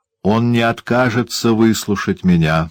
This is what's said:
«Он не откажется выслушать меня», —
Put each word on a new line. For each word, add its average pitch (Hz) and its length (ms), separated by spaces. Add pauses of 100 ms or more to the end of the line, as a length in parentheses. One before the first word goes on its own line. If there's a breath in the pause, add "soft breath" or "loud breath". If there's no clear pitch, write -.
(220 soft breath)
«Он 113 320
не 117 80
откажется 120 880
выслушать 107 720
меня», — 82 480